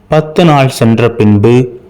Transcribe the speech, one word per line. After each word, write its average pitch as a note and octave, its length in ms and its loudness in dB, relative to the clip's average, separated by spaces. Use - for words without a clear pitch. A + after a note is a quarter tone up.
பத்து D#3 380 -2
நாள் C#3+ 220 2
சென்ற A2+ 420 0
பின்பு A2+ 680 0